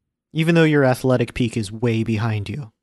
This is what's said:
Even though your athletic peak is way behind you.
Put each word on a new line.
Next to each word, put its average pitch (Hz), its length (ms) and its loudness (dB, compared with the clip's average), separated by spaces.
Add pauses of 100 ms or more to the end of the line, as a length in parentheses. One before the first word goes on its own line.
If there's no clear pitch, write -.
(340)
Even 160 200 2
though 165 100 6
your 147 200 4
athletic 127 480 0
peak 120 240 -4
is 107 160 -4
way 113 320 -2
behind 110 460 -2
you. 147 200 -10 (120)